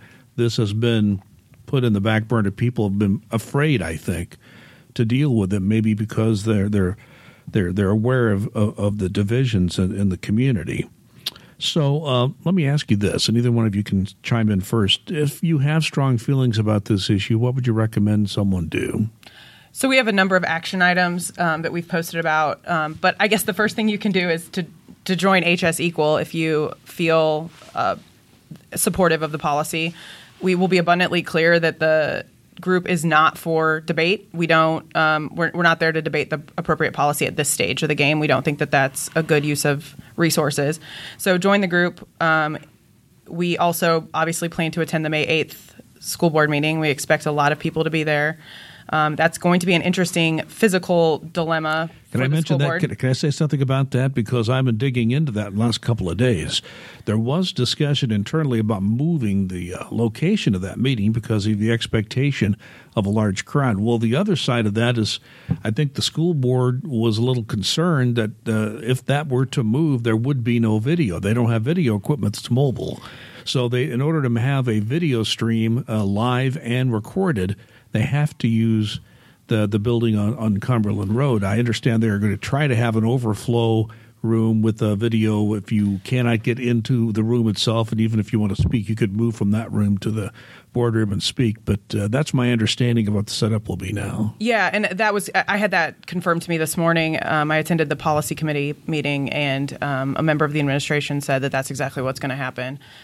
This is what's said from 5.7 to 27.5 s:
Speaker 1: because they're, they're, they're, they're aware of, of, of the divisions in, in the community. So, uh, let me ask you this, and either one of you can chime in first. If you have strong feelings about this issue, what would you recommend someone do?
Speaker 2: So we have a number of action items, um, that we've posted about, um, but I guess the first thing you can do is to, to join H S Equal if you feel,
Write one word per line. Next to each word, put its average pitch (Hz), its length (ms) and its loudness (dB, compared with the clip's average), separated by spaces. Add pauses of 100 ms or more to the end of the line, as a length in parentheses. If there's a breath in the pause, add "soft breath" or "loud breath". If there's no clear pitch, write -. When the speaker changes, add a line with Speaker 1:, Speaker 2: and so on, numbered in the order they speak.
Speaker 1:
because 107 520 0
they're, 107 240 2
they're, 98 280 0 (500 loud breath)
they're, 92 240 0
they're 95 200 2
aware 117 400 2
of, 101 240 0
of, 110 240 0
of 101 180 -2
the 92 120 -2
divisions 104 680 0
in, 95 180 0
in 101 140 0
the 90 80 -2
community. 107 720 -2 (720 loud breath)
So, 147 460 0
uh, 127 240 2 (140)
let 175 120 2
me 165 100 2
ask 143 240 0
you 104 80 4
this, 101 300 0
and 113 100 2
either 120 140 2
one 117 160 4
of 101 80 0
you 104 80 2
can 98 240 0 (160)
chime 113 260 2
in 98 120 2
first. 104 500 0
If 147 320 -2
you 165 160 2
have 151 240 2
strong 135 340 0
feelings 127 400 2
about 107 280 2
this 104 260 0
issue, 107 260 2
what 123 160 0
would 127 140 -2
you 117 60 2
recommend 107 580 2
someone 95 380 0
do? - 400 -2 (640 loud breath)
Speaker 2:
So - 160 -2
we 262 100 2
have 254 100 2
a 226 40 2
number 190 240 4
of 180 80 2
action 165 380 -4
items, 180 560 2
um, 165 240 0
that 160 100 -4
we've 170 160 -4
posted 165 320 -4
about, 156 480 0
um, 156 260 -2
but 180 260 0
I 214 80 4
guess 196 160 0
the 208 100 -2
first 208 220 0
thing 220 120 0
you 208 120 0
can 214 120 -2
do 180 180 0
is 170 200 -4
to, 180 160 -6 (400)
to 185 100 -2
join 185 280 2
H 175 200 2
S 165 160 0
Equal 156 380 2
if - 160 -4
you 160 400 -2 (100)
feel, 160 680 0 (260)